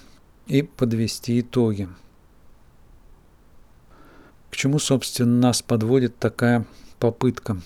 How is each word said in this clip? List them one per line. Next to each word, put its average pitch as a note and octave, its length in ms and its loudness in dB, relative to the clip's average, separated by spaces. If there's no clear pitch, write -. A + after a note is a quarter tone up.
и D3 160 2
подвести A#2 800 -2
итоги. G#2+ 480 -2
К - 60 -16
чему, C#3+ 240 -2
собственно, B2 580 0
нас B2 240 2
подводит A#2+ 560 0
такая A#2+ 480 0
попытка A#2 680 -2